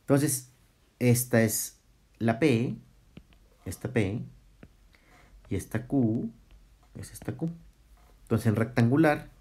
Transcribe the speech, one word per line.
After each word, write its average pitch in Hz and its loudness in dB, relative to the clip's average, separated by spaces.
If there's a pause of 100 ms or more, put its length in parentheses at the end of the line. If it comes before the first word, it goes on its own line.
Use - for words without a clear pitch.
Entonces, 143 0 (480)
esta 120 4
es - -2 (400)
la 113 0
P, 127 2 (880)
esta 110 -10
P, 107 -2 (1300)
y 101 -4
esta - -6
Q, 139 0 (640)
es - -16
esta - -10
Q. 165 -6 (760)
Entonces, 117 -2
en 104 2
rectangular 131 2 (120)